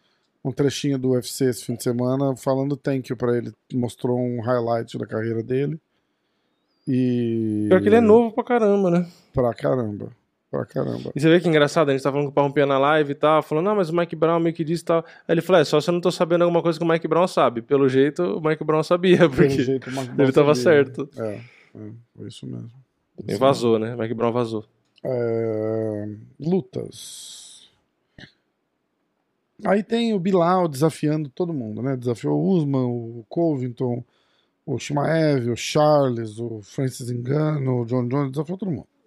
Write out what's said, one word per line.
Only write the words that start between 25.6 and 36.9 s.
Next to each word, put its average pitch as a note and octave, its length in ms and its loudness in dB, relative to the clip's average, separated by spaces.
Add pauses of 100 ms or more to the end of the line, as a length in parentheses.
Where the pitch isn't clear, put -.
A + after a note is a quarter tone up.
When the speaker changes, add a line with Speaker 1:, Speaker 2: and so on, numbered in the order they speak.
Speaker 1:
lutas. - 1300 -8 (1900)
Aí G3+ 180 2
tem A3+ 320 0
o G3 60 0
Bilal F3+ 480 2
desafiando D3+ 600 -2
todo E3+ 240 -6
mundo, A2 300 -6
né? C3+ 140 -2
Desafiou B2+ 420 -2
o D#3+ 100 0
Usman, C#3+ 380 2
o A#2 420 -8
Covington, B2+ 760 -2 (600)
o C3 140 -4
Shimaev, D3 720 0
o A2+ 60 -2
Charles, C3 840 2
o A2+ 240 -8
Francis B2+ 480 -6